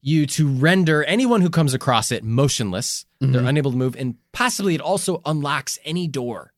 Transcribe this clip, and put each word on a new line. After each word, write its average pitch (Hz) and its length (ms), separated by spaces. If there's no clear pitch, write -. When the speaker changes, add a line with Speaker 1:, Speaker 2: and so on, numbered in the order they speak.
Speaker 1:
you 151 260
to 151 220
render 156 560
anyone 233 360
who 175 80
comes 151 240
across 120 380
it 113 140
motionless. 113 800
They're 135 80
Speaker 2:
Mm-hmm. 123 180
Speaker 1:
unable 139 240
to 123 60
move, 127 180
and 123 200
possibly 208 420
it 143 60
also 175 440
unlocks 147 600
any 165 240
door. 120 480